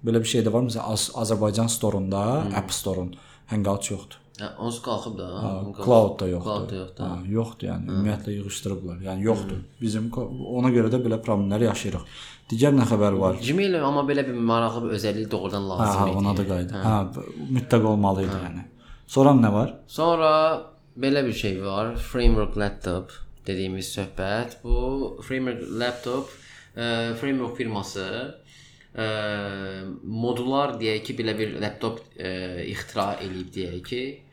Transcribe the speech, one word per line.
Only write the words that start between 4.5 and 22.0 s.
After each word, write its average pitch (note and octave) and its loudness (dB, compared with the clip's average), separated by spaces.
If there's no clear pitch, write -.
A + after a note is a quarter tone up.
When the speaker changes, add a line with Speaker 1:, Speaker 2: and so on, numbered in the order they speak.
Speaker 2:
onsuz A#2 -6
qalxıb A2 -6
da, F#2 -8
Speaker 1:
Hə, F2+ -8
Speaker 2:
Hangouts. G2 -4
Speaker 1:
Cloud A2 6
da G2 0
yoxdur. F2 -2
Speaker 2:
Cloud G2+ -4
da G#2 -6
yoxdur, F#2 -10
hə. F2+ -4
Speaker 1:
Hə, F2+ -6
yoxdur, A2 -2
yəni, F2+ -6
Speaker 2:
Hə. F#2 -6
Speaker 1:
ümumiyyətlə G#2 0
yığışdırıblar. G2 -6
Yəni, F#2+ -6
yoxdur. G2+ 0
Speaker 2:
Hmm. - -12
Speaker 1:
Bizim A2 -2
ko-, B2 -6
ona B2+ 4
görə A#2 6
də B2 2
belə A2 2
problemlər G2+ 2
yaşayırıq. G#2 0
Digər C3 6
nə A#2+ 6
xəbər G#2 4
var? F#2+ 4
Speaker 2:
Gmail F#3 2
amma C#3+ 2
belə C#3+ 2
bir B2 -4
maraqlı A#2 2
bir A2 0
özəllik G#2+ -2
doğrudan G2 -2
lazım F#2+ 2
Speaker 1:
Hə, G2+ 4
hə, G2 4
Speaker 2:
idi. F#2+ 0
Speaker 1:
ona G2+ 2
da G2+ 2
qayıdı. F#2 -2
Speaker 2:
Hə. G2 -6
Speaker 1:
Hə, G#2 2
b-, C3 -4
mütləq A#2 4
olmalı G#2 4
idi, F#2+ -2
Speaker 2:
Hə. F#2 -4
Speaker 1:
yəni. F2 -10
Sonra C3+ 8
nə A#2 6
var? G#2+ 2
Speaker 2:
Sonra D#3+ 4
belə C3+ 4
bir A2+ 0
şey F#2+ -2
var. G#2 -2
Framework G#2+ 4